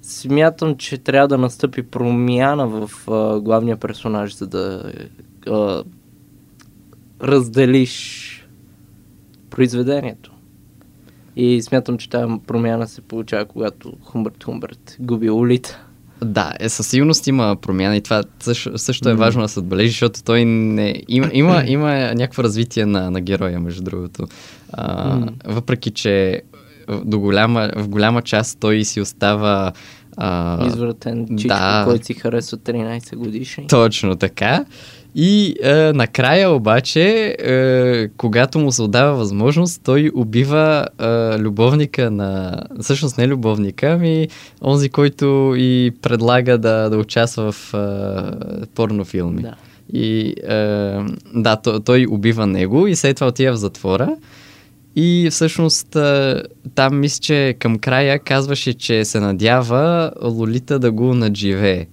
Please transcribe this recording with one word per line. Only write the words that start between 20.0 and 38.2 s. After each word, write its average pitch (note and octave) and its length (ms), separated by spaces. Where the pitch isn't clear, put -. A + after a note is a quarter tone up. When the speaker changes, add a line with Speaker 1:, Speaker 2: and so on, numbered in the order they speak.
Speaker 2:
той A#2 220
не, A2 640
има, C3+ 260
има, D#3 300
Speaker 1:
<clears throat> A#2 40
Speaker 2:
има D3 240
някакво B2 520
развитие A2+ 420
на, F#2 260
на F#2 100
героя, F2+ 380
между F2 240
другото. F2+ 440
А, F#2 420
Speaker 1:
М. A#2 120
Speaker 2:
въпреки A#2 460
че G2 500
до G#2+ 140
голяма, G#2+ 560
в G#2 120
голяма G#2+ 340
част - 380
той G#2+ 240
си G#2 180
остава, G2+ 680
а, F2 500
Speaker 1:
Извратен A#2 600
чичко, A2 200
Speaker 2:
да. G2+ 400
Speaker 1:
който A#2+ 180
си A#2 80
харесва A2+ 440
тринайсет A#2 600
годишни. A#2+ 480
Speaker 2:
Точно A2+ 480
така. G#2+ 500
И, G3 480
е, C#3 100
накрая C#3+ 580
обаче, D#3 880
е, B2+ 680
когато A#2+ 520